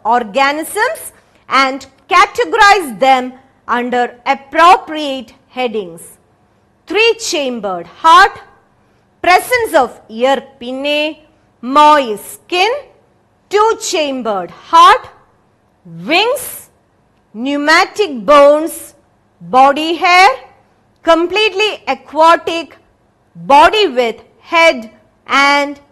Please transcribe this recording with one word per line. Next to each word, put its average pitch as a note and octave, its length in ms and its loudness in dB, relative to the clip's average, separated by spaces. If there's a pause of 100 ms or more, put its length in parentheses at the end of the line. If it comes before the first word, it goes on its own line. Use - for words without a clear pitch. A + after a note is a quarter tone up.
organisms C#4 1080 -4 (360)
and C4+ 380 -2 (240)
categorize G4 880 2
them B3+ 340 0 (340)
under A#3+ 580 -4
appropriate D4+ 1080 0 (160)
headings. G#3 680 -10 (680)
Three-chambered C#4 1000 -4 (160)
heart, F4+ 360 4 (840)
presence F#4 540 0
of C4 340 0
ear B3 280 -2 (220)
pinnae, D4 600 -6 (420)
moist C#4 720 2
skin, F#4 380 -4 (800)
two-chambered C#4 1000 -4
heart, F4 560 2 (800)
wings, D#4 840 -6 (640)
pneumatic C#4+ 920 -4
bones, D4 720 2 (440)
body C#4 560 0
hair, F4+ 340 4 (800)
Completely F#4 600 0 (240)
aquatic E4 760 0 (680)
body D4 500 2 (120)
with A#3 200 -2 (340)
head E4 280 2 (480)
and C#4+ 440 0 (200)